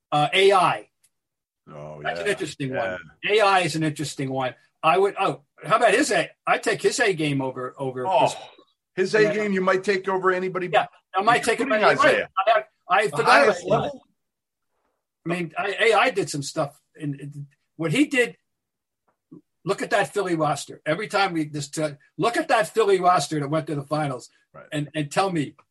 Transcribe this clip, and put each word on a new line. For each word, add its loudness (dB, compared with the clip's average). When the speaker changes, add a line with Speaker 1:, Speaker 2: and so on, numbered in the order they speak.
Speaker 1:
Uh, 2
A 6
I. 2
Speaker 2:
Oh, -16
Speaker 1:
That's -6
an -4
Speaker 2:
yeah. 2
Speaker 1:
interesting -6
Speaker 2:
Yeah. -4
Speaker 1:
one. -8
A 4
I 4
is -2
an -2
interesting -6
one. -4
I 4
would, 2
oh, -2
how 2
about 4
his 2
A? 0
I'd 0
take -2
his 0
A 2
game -2
over, -8
over -6
Speaker 2:
Oh, 4
Speaker 1:
Chris 4
Paul. -16
Speaker 2:
his -2
A 6
Speaker 1:
Yeah. 2
Speaker 2:
game, -2
you 0
might 0
take -2
over 0
anybody, -4
Speaker 1:
Yeah, 2
I 0
might 2
take 0
him -2
Speaker 2:
including 4
Speaker 1:
over 6
Speaker 2:
Isaiah. 2
Speaker 1:
I, 4
I 4
Speaker 2:
The -2
Speaker 1:
forgot -2
Speaker 2:
highest 4
Speaker 1:
about 2
Speaker 2:
level? -8
Speaker 1:
I -6
mean, -6
I, -4
A 4
I 4
did -2
some -6
stuff. -6
In, -8
in, -14
what -2
he 4
did, 0
look -4
at -8
that 0
Philly -2
roster. -4
Every -2
time 0
we, -2
this, -10
uh, -2
look 0
at -2
that -2
Philly 2
roster 2
that -4
went -2
to -6
the -6
finals -6
Speaker 2:
Right. -20
Speaker 1:
and, -6
and -6
tell 0
me -4